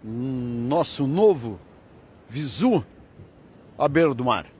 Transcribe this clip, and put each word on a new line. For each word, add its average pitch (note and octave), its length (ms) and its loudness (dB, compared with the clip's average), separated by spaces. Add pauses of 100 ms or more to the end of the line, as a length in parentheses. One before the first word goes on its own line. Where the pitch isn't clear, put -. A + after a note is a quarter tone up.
nosso B2 1040 -2
novo C#3+ 520 2 (680)
visu D3 560 0 (880)
à D3 120 0
beira D3+ 260 4
do A#2+ 100 -4
mar. G#2+ 220 0 (140)